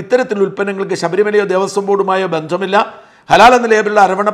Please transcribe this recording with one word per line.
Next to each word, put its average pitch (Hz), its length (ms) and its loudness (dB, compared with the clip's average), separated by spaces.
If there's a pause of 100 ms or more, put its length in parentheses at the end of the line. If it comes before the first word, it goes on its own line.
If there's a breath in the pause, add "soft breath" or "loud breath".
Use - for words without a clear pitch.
ഇത്തരത്തിലുള്ള 220 460 0
ഉൽപ്പന്നങ്ങൾക്ക് 190 520 -6
ശബരിമലയോ 208 540 0
ദേവസ്വം 190 340 -2
ബോർഡുമായോ 190 480 -2
ബന്ധമില്ല. 175 400 -4 (560 loud breath)
ഹലാൽ 208 260 8
എന്ന 233 140 -2
ലേബലുള്ള 214 360 2
അരവണ 190 260 -2